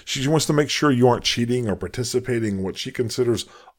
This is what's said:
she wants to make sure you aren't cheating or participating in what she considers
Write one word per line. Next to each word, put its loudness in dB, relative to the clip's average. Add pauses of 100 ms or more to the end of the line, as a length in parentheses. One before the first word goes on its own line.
she -4
wants 4
to 2
make 2
sure 2
you 6
aren't 4
cheating -2
or -2
participating -4
in -4
what -6
she -10
considers -2 (340)